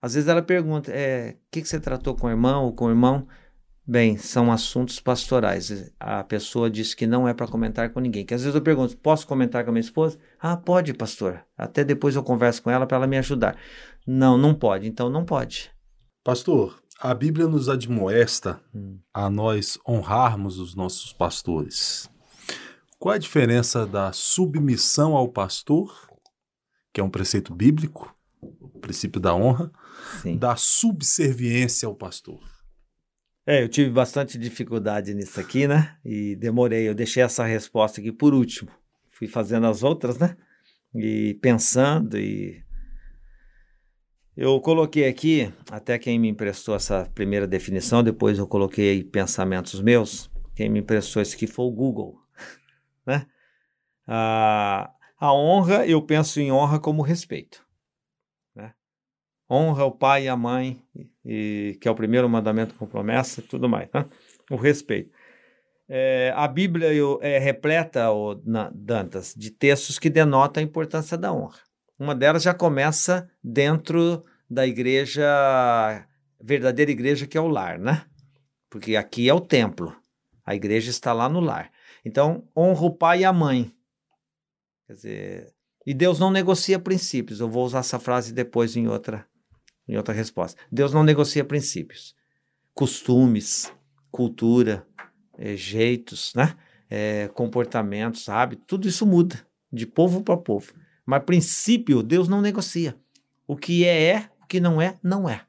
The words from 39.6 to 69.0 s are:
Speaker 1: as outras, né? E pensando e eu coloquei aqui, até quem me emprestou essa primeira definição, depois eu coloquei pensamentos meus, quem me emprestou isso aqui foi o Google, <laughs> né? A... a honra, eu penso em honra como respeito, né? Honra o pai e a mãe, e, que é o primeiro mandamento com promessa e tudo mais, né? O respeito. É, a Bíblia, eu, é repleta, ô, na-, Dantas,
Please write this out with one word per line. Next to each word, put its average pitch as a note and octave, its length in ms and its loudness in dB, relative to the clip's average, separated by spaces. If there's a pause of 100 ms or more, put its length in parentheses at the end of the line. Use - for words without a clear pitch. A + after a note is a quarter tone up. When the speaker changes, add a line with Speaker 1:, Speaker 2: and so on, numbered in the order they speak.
Speaker 1:
as G#2+ 160 2
outras, C3 380 0
né? F3 180 0 (560)
E G#2+ 480 -2
pensando B2+ 800 2
e G2+ 440 -8 (1700)
eu C3 240 2
coloquei D#3 460 2
aqui, C3 440 2 (180)
até A#2 280 -4
quem A#2 220 0
me A2+ 100 4
emprestou G#2 460 -4
essa F#2+ 380 -2
primeira G2+ 340 -2
definição, F#2+ 560 0
depois G#2+ 340 2
eu G2 100 -4
coloquei G2 560 0
pensamentos F#2+ 800 -4
meus, A2+ 480 2 (260)
quem A2 140 -4
me G#2+ 100 0
emprestou G#2 420 -2
isso G2+ 140 -4
aqui A2 120 -6
foi B2 180 -6
o B2 60 -2
Google, G#2+ 500 -4 (160)
<laughs> - 680 -20
né? C3+ 200 -2 (840)
A... A2 840 0 (260)
a C#3+ 140 4
honra, F3+ 540 4
eu D#3+ 140 4
penso D3+ 380 0
em C#3 120 0
honra C#3+ 280 2
como D3+ 220 -2
respeito, D3+ 640 -6 (920)
né? A2 180 -18 (760)
Honra C#3 360 2
o C3 60 0
pai C3+ 340 2
e - 40 -2
a B2+ 80 -2
mãe, B2 440 -4 (440)
e, G#2 560 -6
que - 60 -2
é A2+ 40 2
o A2 40 0
primeiro A#2 340 2
mandamento A2 460 0
com G#2+ 120 -14
promessa A#2 520 -4
e - 40 -16
tudo B2 260 -4
mais, G#2 240 -2
né? C#3+ 120 -2 (440)
O C#3 60 -6
respeito. A#2+ 560 0 (760)
É, C3 480 0
a D3 120 0
Bíblia, E3 460 0
eu, C#3+ 280 2
é C#3+ 160 0
repleta, C#3 760 0
ô, G#2 340 -2
na-, A2 280 -2
Dantas, G2 640 -6